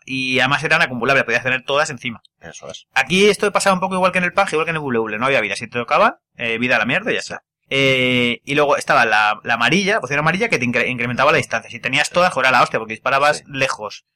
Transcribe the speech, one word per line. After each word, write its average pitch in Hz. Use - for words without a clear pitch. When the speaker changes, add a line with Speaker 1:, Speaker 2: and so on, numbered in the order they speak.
Speaker 1:
Y 131
además 135
eran 160
acumulables, 131
podías 117
tener 127
todas 147
encima. 117
Speaker 2:
Eso 78
es. -
Speaker 1:
Aquí 180
esto 202
pasaba 190
un 180
poco 190
igual 185
que 180
en 180
el 175
Pug, 196
igual 156
que 165
en 165
el 156
Bule 123
Bule. 107
No 123
había 135
vida. 101
Si 120
te 120
tocaban, 170
eh, 117
vida 123
a -
la 110
mierda 185
y 139
ya 95
Speaker 2:
Sí. -
Speaker 1:
está. -
Eh, 127
y 139
luego 143
estaba 131
la, 107
la 123
amarilla, 165
la 220
poción 143
amarilla, 175
que 160
te 123
incre-, 120
incrementaba 123
la 156
distancia. 117
Si 120
tenías 139
todas, 180
era 131
la 123
hostia, 123
porque 110
disparabas 139
Speaker 2:
Sí. -
Speaker 1:
lejos, 131